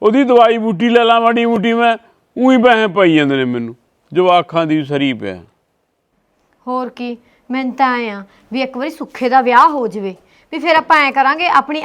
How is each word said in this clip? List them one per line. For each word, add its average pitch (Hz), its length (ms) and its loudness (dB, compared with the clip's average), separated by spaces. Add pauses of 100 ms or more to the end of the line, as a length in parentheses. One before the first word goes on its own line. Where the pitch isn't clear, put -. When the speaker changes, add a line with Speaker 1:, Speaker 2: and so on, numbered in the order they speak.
Speaker 1:
ਉਹਦੀ 226 220 2
ਦਵਾਈ 240 340 4
ਬੂਟੀ 220 320 -2
ਲੈ 240 140 0
ਲਾਂ 233 180 2
ਮਾੜੀ 233 240 0
ਮੋਟੀ, 233 280 0
ਮੈਂ 233 240 0 (400)
ਊਂ 254 140 4
ਹੀ 262 60 4
ਵਹਿਮ 220 340 2
ਪਾਈ 170 240 2
ਜਾਂਦੇ 143 200 2
ਨੇ 131 100 0
ਮੈਨੂੰ, 120 300 -6 (360)
ਜਵਾਕਾਂ 170 540 0
ਦੀ 156 180 0
ਸਰੀ 139 300 -2
ਪਿਆ। 101 240 -8 (1300)
Speaker 2:
ਹੋਰ 254 240 -6
ਕੀ, 247 280 -10 (320)
ਮੈਨੂੰ 254 240 -6
ਤਾਂ 254 240 0
ਐਂ 233 140 -6
ਆ 202 120 -12 (300)
ਵੀ 262 80 -4
ਇੱਕ 262 160 -6
ਵਾਰੀ 285 120 -6
ਸੁੱਖੇ 262 400 -6
ਦਾ 262 120 4
ਵਿਆਹ 247 280 4
ਹੋ 269 180 -4
ਜਾਵੇ, 190 280 -8 (360)
ਵੀ 320 80 -8
ਫਿਰ 320 160 0
ਆਪਾਂ 320 220 2
ਐਂ 277 140 2
ਕਰਾਂਗੇ, 285 360 0
ਆਪਣੀ 302 380 -2